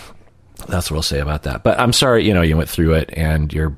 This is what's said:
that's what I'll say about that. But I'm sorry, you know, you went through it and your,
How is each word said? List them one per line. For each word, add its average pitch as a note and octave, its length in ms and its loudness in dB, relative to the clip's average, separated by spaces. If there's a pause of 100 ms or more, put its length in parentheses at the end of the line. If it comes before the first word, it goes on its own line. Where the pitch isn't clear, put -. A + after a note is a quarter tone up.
(680)
that's F2+ 240 -4
what D2+ 60 -4
I'll D#2 60 -4
say C#2+ 160 -4
about D2 240 -4
that. C#2 200 -8
But - 160 2
I'm A#2 140 2
sorry, A#2 320 4
you G#2+ 80 4
know, F2+ 80 4
you D#2 140 4
went D#2+ 140 0
through D#2+ 240 2
it D#2+ 200 0
and D#2 380 0
your, D2+ 260 -2